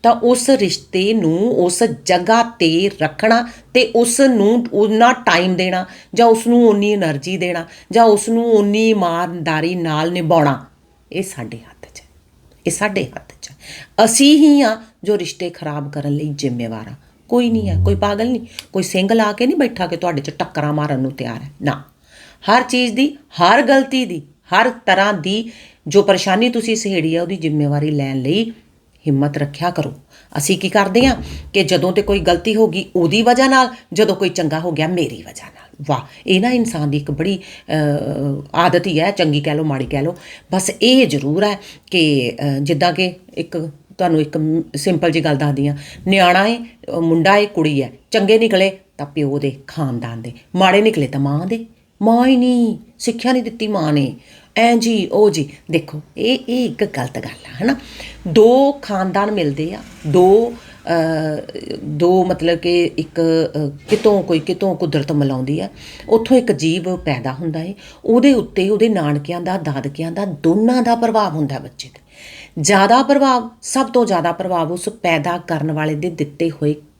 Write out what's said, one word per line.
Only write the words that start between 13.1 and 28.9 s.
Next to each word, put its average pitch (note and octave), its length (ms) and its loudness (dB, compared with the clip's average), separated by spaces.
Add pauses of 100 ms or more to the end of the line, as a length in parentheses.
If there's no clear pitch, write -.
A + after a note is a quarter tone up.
'ਚ - 80 -20
ਹੈ। - 60 -20 (480)
ਅਸੀਂ C#4 340 6
ਹੀ C#4+ 220 6
ਹਾਂ A3 160 2 (280)
ਜੋ G3+ 140 0
ਰਿਸ਼ਤੇ F3 320 -8
ਖਰਾਬ D3 420 -8
ਕਰਨ C#3+ 200 -4
ਲਈ D3+ 160 -4
ਜ਼ਿੰਮੇਵਾਰ A#2+ 600 -6
ਹਾਂ। - 80 -16 (320)
ਕੋਈ A#3+ 220 2
ਨਹੀਂ G#3+ 180 0
ਹੈ, - 160 0
ਕੋਈ G3+ 100 4
ਪਾਗਲ G3+ 360 -2
ਨਹੀਂ, A#3 160 -4 (260)
ਕੋਈ F#3+ 100 -2
ਸਿੰਘ F#3+ 300 0
ਲਾ A3 200 2
ਕੇ B3 140 -2
ਨਹੀਂ E4+ 100 0
ਬੈਠਾ A#3 300 -2
ਕਿ E3+ 100 -6
ਤੁਹਾਡੇ E3 260 -4
'ਚ D3 80 -10
ਟੱਕਰਾਂ D3+ 420 -4
ਮਾਰਨ D3 280 -2
ਨੂੰ C3 120 -4
ਤਿਆਰ A#2 300 -10
ਹੈ। C#3+ 80 -14 (120)
ਨਾ, C#3+ 200 -4 (680)
ਹਰ B3 120 4
ਚੀਜ਼ B3 320 -2
ਦੀ, C#4 220 0 (240)
ਹਰ G#3+ 220 6
ਗਲਤੀ C4+ 420 2
ਦੀ, F3 180 -8 (320)
ਹਰ A#3 160 4
ਤਰ੍ਹਾਂ G3 420 0
ਦੀ G3+ 380 -4 (380)
ਜੋ F#3+ 140 4
ਪਰੇਸ਼ਾਨੀ G3 460 0
ਤੁਸੀਂ A3+ 280 -2
ਸਹੇੜੀ E3+ 400 -2
ਹੈ, E3+ 60 -2
ਉਹਦੀ F3+ 140 -6
ਜ਼ਿੰਮੇਵਾਰੀ D3+ 540 -2
ਲੈਣ C3+ 320 -4
ਲਈ G#3+ 300 -2 (540)